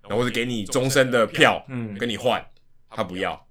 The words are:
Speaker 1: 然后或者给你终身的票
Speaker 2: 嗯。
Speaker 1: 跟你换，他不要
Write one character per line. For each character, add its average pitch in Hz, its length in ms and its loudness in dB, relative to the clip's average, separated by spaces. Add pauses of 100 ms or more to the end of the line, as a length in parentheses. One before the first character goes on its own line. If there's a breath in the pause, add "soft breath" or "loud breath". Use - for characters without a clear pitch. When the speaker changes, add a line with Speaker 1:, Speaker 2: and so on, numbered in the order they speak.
Speaker 1:
然 104 80 -14
后 104 60 0
或 123 80 2
者 123 60 0
给 117 140 -2
你 117 200 -4
终 131 240 0
身 131 220 2
的 117 160 4
票 107 420 4
Speaker 2:
嗯。 113 300 -8
Speaker 1:
跟 120 100 -4
你 107 80 -4
换， 107 280 -2 (460)
他 110 140 -6
不 90 120 -10
要 90 220 -4 (120)